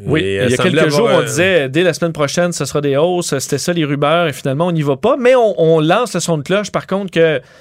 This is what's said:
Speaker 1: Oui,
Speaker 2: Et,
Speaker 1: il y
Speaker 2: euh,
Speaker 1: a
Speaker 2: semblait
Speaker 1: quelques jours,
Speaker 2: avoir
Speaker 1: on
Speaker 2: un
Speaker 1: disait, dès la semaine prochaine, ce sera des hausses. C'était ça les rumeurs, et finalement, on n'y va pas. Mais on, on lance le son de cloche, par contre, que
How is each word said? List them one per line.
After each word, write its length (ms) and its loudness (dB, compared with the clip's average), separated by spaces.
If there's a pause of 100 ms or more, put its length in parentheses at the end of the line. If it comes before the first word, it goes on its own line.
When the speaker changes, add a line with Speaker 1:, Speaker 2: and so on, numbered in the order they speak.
Speaker 1:
Oui, 200 0
Speaker 2:
Et, 140 -2
Speaker 1:
il 0 -
y 40 -2
Speaker 2:
euh, 60 0
Speaker 1:
a 60 0
Speaker 2:
semblait 200 0
Speaker 1:
quelques 200 2
jours, 180 2
Speaker 2:
avoir 100 4
Speaker 1:
on 40 2
Speaker 2:
un 20 -2
Speaker 1:
disait, 420 2
dès 160 0
la 100 2
semaine 200 -4
prochaine, 400 -2
ce 100 -6
sera 160 -4
des 160 0
hausses. 420 0
C'était 200 -4
ça 160 -4
les 100 0
rumeurs, 440 0
et 60 -4
finalement, 340 -2
on 40 -2
n'y 100 0
va 140 0
pas. 220 0
Mais 180 4
on, 260 2
on 200 4
lance 320 0
le 80 -4
son 160 -2
de 40 -6
cloche, 300 -2
par 160 -6
contre, 240 -4
que 300 2 (200)